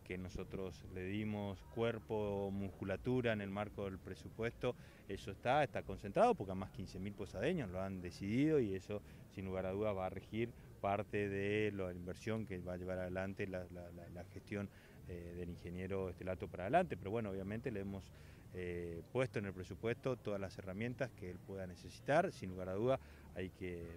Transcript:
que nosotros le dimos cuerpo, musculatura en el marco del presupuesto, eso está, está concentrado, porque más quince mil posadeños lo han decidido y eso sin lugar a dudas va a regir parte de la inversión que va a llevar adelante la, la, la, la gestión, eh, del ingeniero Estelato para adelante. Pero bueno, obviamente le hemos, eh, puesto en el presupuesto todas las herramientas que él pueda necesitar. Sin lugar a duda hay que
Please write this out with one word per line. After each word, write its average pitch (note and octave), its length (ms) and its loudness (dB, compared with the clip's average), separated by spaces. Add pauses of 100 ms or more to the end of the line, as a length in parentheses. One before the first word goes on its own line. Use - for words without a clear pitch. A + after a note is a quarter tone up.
que F#2 140 -4
nosotros F#2 640 -4 (100)
le F#2 120 -4
dimos G2+ 580 0 (120)
cuerpo, G#2+ 760 2
musculatura G2 800 2
en G#2+ 80 4
el G2 100 -2
marco G2+ 360 0
del F#2+ 140 -2
presupuesto, A2+ 760 -2 (320)
eso G2 240 -4
está, C3 320 6
está G2 200 0
concentrado, G#2+ 520 6
porque F#2+ 200 -2
más F#2+ 160 -2
quince - 280 -6
mil G2+ 140 -4
posadeños G#2 560 0
lo F2+ 100 -2
han F#2+ 220 -2
decidido A#2+ 580 4
y G#2 140 4
eso G2+ 280 -2 (280)
sin G2 160 -6
lugar F#2 220 0
a F#2 40 2
dudas G#2 240 2
va F#2 120 0
a - 20 2
regir G#2+ 400 -2 (320)
parte G2+ 480 4
de G2+ 420 4
la F#2+ 220 0
inversión F2+ 520 -2
que F#2 140 -4
va F2 140 -2
a F2+ 40 -2
llevar F#2 200 0
adelante F#2 500 0
la, F#2 120 -2 (120)
la, F2 200 -10
la, E2+ 180 -12
la F2 140 -8 (100)
gestión, G2+ 340 -2 (400)
eh, F2 300 -6
del F2 140 -2
ingeniero F#2 580 -2
Estelato F2+ 380 -2
para F2 160 -4
adelante. C#3+ 340 4
Pero F#2+ 140 -4
bueno, A2 180 2
obviamente G2 420 -2
le G2+ 100 -2
hemos, G2 300 -4 (440)
eh, F2 480 -2 (100)
puesto B2+ 260 2
en G#2 60 -2
el G2 80 -2
presupuesto A2+ 640 0
todas G2+ 240 -2
las F#2+ 160 -4
herramientas A2+ 540 -2
que F#2 180 -8
él F2+ 80 -6
pueda F#2+ 300 -6
necesitar. C3+ 640 4
Sin - 180 -4
lugar F#2 200 -4
a F#2 40 0
duda A#2+ 260 4 (360)
hay F#2 160 -2
que F2 340 -4 (120)